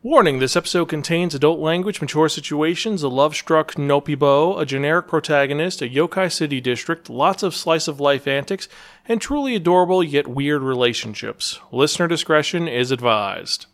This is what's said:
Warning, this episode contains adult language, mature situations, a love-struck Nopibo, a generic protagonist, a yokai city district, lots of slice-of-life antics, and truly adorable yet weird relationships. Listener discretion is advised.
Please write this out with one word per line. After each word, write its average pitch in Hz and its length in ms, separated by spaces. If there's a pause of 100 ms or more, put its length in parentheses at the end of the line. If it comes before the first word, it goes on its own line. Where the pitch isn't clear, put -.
Warning, 202 360
this 131 160
episode 170 300
contains 165 460
adult 147 280
language, 175 400
mature 160 280
situations, 160 760
a 139 40
love-struck 151 680
Nopibo, 143 840
a 151 60
generic 143 400
protagonist, 147 720
a 131 80
yokai 170 440
city 143 280
district, 123 480
lots 147 360
of 180 100
slice-of-life 143 720
antics, 139 400 (400)
and 226 140
truly 277 340
adorable 185 480
yet 143 240
weird 139 340
relationships. 120 1000 (100)
Listener 151 380
discretion 165 580
is 127 240
advised. 107 840